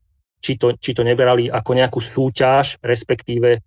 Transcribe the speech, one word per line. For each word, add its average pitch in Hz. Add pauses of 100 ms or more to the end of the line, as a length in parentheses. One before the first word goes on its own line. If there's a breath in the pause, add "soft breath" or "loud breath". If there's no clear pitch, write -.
(440)
či 135
to, 120
či 127
to 117
nebrali 120
ako 120
nejakú 127
súťaž, 131
respektíve 120